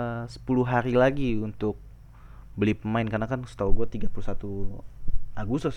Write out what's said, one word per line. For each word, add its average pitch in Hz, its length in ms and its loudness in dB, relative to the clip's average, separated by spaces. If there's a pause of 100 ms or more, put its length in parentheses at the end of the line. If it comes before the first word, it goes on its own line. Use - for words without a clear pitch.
(280)
sepuluh 127 400 -2
hari 123 240 0
lagi 127 480 2
untuk 107 400 -4 (720)
beli 104 240 2
pemain 110 320 -4
karena 107 160 -2
kan 127 240 -4
setahu 98 240 2
gua 110 160 8
tiga 110 240 0
puluh - 160 0
satu 101 220 -2 (800)
Agustus 131 440 -2